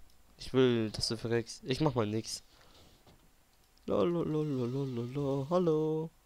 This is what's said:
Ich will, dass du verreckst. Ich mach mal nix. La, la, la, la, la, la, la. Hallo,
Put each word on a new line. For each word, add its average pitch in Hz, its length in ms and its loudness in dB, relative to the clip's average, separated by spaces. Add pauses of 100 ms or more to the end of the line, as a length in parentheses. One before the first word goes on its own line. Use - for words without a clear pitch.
(380)
Ich - 160 -12
will, 120 380 6
dass - 160 -4
du 117 100 -2
verreckst. 117 460 -2
Ich 131 180 0
mach 151 140 2
mal 117 100 2
nix. 107 380 -4 (1400)
La, 196 160 2
la, - 0 -
la, 156 400 0
la, 135 220 -2
la, 131 180 -2
la, 127 180 -4 (100)
la. 139 380 -2
Hallo, 160 600 0 (140)